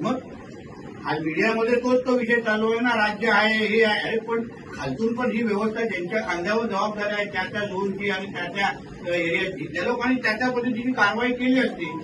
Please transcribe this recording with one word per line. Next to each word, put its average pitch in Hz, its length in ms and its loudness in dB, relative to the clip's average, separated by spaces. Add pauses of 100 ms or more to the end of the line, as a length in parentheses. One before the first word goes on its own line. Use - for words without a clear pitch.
मग 247 140 0 (880)
आज 151 140 -2
मीडियामध्ये 220 560 2
तोच 247 300 4
तो 262 60 2
विषय 240 300 4
चालू 220 300 2
आहे 226 80 2
ना, 247 100 2
राज्य 214 420 2
आहे, 214 340 4
हे 214 180 4
आहे. 202 160 4
अरे 220 200 -2
पण 226 240 -2 (300)
खालतून 240 420 -2
पण 247 160 0
ही 233 120 0
व्यवस्था 220 400 0
ज्यांच्या 185 440 -2
खांद्यावर 190 380 0
जबाबदारी 208 480 -2
आहे, 208 120 -2
त्या 190 180 -2
त्या 208 180 -4
झोनची 202 480 -2
आणि 190 160 -2
त्या 202 200 -6
त्या, 196 220 -2 (400)
अ, 175 80 0
एरियाची, 175 500 0
त्या - 180 -4
लोकांनी 240 320 0
त्या - 160 0
त्या 254 180 0
पद्धतीची 240 420 0
कारवाई 226 400 2
केली 254 280 4
असती. 170 300 0 (140)